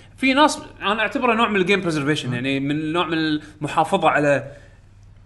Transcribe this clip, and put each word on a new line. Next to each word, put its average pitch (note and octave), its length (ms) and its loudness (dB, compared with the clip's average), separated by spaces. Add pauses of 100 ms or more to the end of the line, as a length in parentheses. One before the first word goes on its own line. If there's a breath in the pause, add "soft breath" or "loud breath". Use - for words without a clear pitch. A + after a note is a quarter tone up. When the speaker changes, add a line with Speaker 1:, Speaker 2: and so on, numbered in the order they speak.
(160 soft breath)
Speaker 1:
في C4+ 180 0
ناس، C#4+ 240 4 (240)
أنا G3 180 0
أعتبره A#3+ 340 0
نوع A3+ 140 2
من G#3 80 0
الجيم F#3+ 240 2
بريزرفيشن، D3+ 480 -2
Speaker 2:
مم. B2 60 -2
Speaker 1:
يعني C3+ 260 -2
من D3+ 320 -2
نوع F3 140 0
من D#3+ 120 -2
المحافظة D#3 920 0
على C#3 440 0 (720 loud breath)